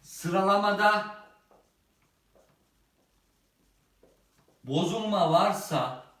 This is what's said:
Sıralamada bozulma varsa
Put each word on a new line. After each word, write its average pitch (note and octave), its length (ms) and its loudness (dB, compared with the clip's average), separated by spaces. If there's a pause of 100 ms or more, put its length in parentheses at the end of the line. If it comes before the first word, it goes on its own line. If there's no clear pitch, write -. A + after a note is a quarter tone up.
Sıralamada G3 1200 0 (3500)
bozulma F3 680 0
varsa - 760 0 (140)